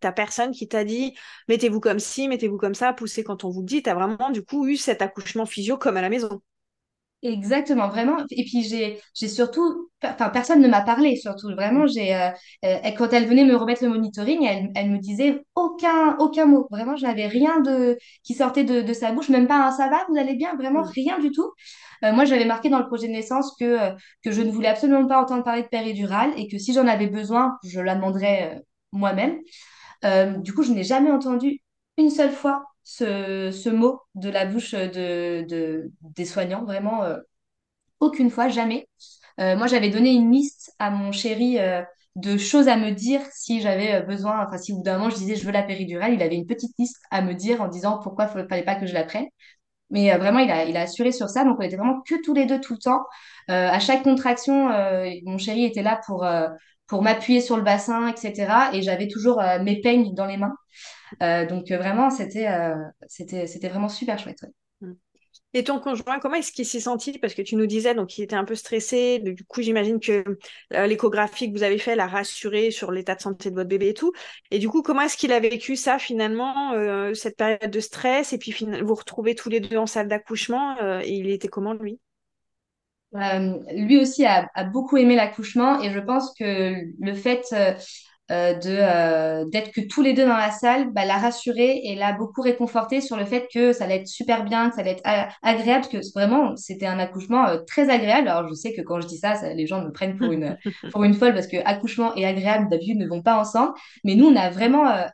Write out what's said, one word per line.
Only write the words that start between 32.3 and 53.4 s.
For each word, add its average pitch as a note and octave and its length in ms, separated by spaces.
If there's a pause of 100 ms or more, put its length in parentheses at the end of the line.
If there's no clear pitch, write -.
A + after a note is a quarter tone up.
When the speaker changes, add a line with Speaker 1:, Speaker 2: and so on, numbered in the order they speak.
Speaker 2:
fois C#4 340 (200)
ce, G3 640
ce F#3+ 180
mot A#3 320 (140)
de G3 160
la F#3+ 160
bouche A3+ 260
de, F3 760
de, D#3+ 440 (100)
des D#3+ 240
soignants, F#3+ 400
vraiment, G#3 380
euh, E3+ 160 (800)
aucune C#4 300
fois, B3 180
jamais. A3+ 400 (520)
Euh, F#3+ 160
moi, A3+ 100
j'avais A3 240
donné A#3+ 220
une A#3 200
liste C#4+ 460
à G#3 120
mon G3+ 220
chéri, A#3 460
euh, F3+ 240 (340)
de G3+ 220
choses C4+ 300
à A#3 80
me G#3+ 160
dire A#3+ 280 (120)
si A3+ 280
j'avais, G3+ 340
euh, F3+ 60
besoin, G3+ 460
enfin, F#3 100
si G3+ 160
au F#3+ 40
bout F3+ 80
d'un F#3+ 140
moment, A3 120
je F#3+ 60
disais, « F#3+ 200
Je F#3 80
veux G3 80
la G3+ 120
péridurale », F#3+ 500
il F#3 80
avait E3 140
une E3+ 100
petite A#3 320
liste B3 180 (140)
à F#3+ 120
me F3+ 120
dire A3 260
en F#3+ 80
disant F#3+ 300
pourquoi G#3 280
fa-, F#3+ 220
fallait F3 160
pas F#3+ 120
que F#3+ 100
je F3+ 80
la D#3+ 100
prenne. A3 220 (640)
Mais, G3+ 220
euh, F3 60
vraiment, G3+ 200
il B3+ 120
a, D#3+ 140
il E3 120
a E3+ 60
assuré A#3+ 300
sur G3+ 160
ça. B3+ 160
Donc, B3+ 140
on G3+ 40
était F#3 140
vraiment B3+ 260
que - 200
tous D4+ 120
les C4+ 120
deux C4 140
tout A#3+ 140
le A3 40
temps. B3+ 240 (480)